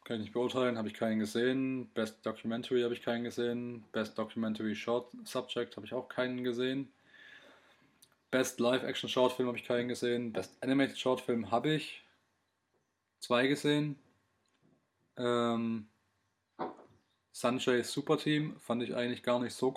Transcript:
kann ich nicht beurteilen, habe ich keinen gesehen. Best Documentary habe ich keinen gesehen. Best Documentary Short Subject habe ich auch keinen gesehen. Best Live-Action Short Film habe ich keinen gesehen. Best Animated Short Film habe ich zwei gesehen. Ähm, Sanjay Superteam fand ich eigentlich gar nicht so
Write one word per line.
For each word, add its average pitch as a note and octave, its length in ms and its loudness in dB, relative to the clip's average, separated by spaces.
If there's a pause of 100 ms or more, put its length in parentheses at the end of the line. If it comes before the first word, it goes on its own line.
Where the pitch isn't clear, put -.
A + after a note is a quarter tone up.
kann A#2 140 -4
ich G#2+ 60 -2
nicht G#2+ 100 -8
beurteilen, B2 440 2
habe G#2+ 100 -2
ich G2+ 60 -4
keinen A2 260 0
gesehen. B2+ 760 0
Best G#2+ 300 -4
Documentary A#2+ 580 0
habe A#2+ 100 0
ich - 80 -6
keinen A#2+ 220 -2
gesehen. A#2+ 680 -4
Best A2 260 -4
Documentary A2 580 -2
Short A#2+ 320 0 (160)
Subject B2 520 -4
habe G#2+ 120 -10
ich A#2 60 -8
auch B2+ 140 -4
keinen B2+ 360 -2
gesehen. B2+ 460 -2 (1400)
Best B2+ 280 2
Live-Action B2 500 2
Short B2+ 240 4
Film B2+ 140 0
habe A#2 100 -2
ich - 60 -10
keinen A#2+ 240 0
gesehen. A#2+ 460 0
Best - 280 -6
Animated C3 380 2
Short B2+ 220 2
Film A#2 300 0
habe B2+ 220 4
ich - 300 -4 (1200)
zwei B2 220 4
gesehen. D3 500 2 (1200)
Ähm, A#2 720 0 (1400)
Sanjay B2 520 2
Superteam D3+ 760 0
fand A#2+ 240 -2
ich - 120 -4
eigentlich A#2+ 280 -2
gar B2 160 2
nicht A#2+ 160 -4
so C3 220 2